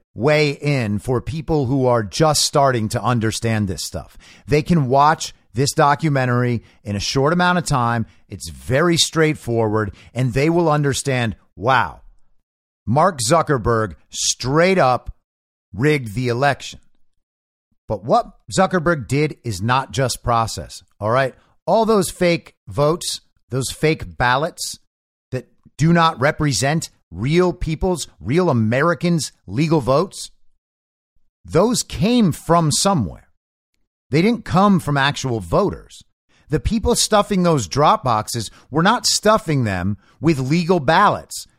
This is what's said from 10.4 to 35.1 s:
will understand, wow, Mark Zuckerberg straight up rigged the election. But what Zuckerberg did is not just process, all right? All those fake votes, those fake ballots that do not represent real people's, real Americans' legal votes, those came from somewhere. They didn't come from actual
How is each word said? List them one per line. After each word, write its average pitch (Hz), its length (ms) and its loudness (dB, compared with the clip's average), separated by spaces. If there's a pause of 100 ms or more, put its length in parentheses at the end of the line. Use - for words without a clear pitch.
will 170 200 2
understand, 135 680 0 (200)
wow, 110 460 0 (840)
Mark 156 340 2
Zuckerberg 117 760 0 (140)
straight 165 680 0
up 127 380 0 (580)
rigged 123 420 -2
the 123 120 -4
election. 127 520 -2 (1080)
But 98 160 -6
what 190 280 0 (200)
Zuckerberg 175 560 0
did 147 360 -2
is 101 180 -8
not 123 300 -2
just 135 320 -4
process, 113 600 -4 (160)
all 107 120 -2
right? 131 240 0 (320)
All 214 180 2
those 208 240 2
fake - 460 -2 (120)
votes, 147 540 -2 (280)
those 131 200 -4
fake 156 480 -2
ballots 131 640 -2 (520)
that 127 160 -8 (300)
do 165 160 4
not 165 260 2
represent 143 720 0 (220)
real 160 420 0
people's, 170 540 -4 (120)
real 156 320 0
Americans' 143 800 0 (160)
legal 147 340 0
votes, 135 480 -2 (1120)
those 175 380 0
came 214 500 0
from 165 400 0
somewhere. 117 580 -2 (800)
They 156 100 4
didn't 214 240 0
come 190 340 4
from 147 160 -2
actual 135 440 -2